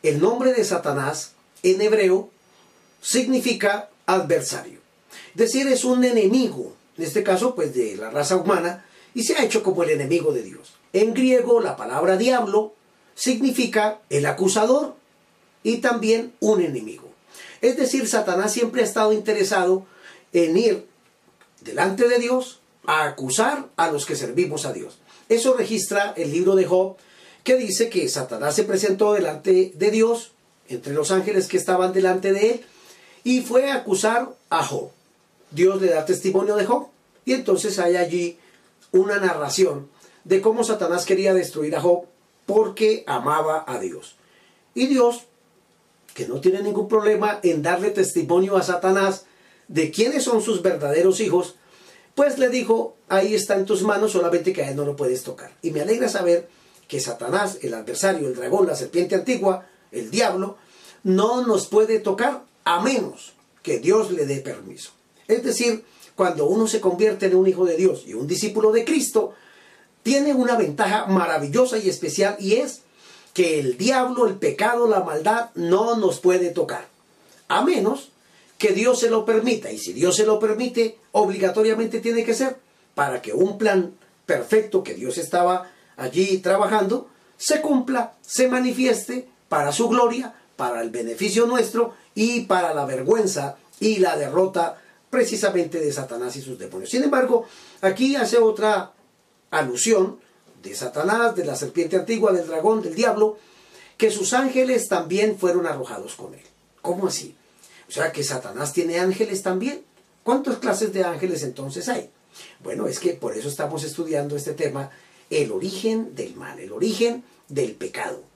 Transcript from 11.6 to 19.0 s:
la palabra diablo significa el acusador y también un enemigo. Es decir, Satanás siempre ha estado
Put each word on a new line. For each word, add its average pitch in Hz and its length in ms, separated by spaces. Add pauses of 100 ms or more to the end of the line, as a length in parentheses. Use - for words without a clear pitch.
la - 160
palabra 185 400
diablo 214 560 (420)
significa 226 920
el 143 160
acusador 208 680 (680)
y 226 200
también 226 580
un 208 220
enemigo. 123 500 (480)
Es 247 160
decir, 254 320
Satanás 208 440
siempre 240 300
ha - 20
estado 214 280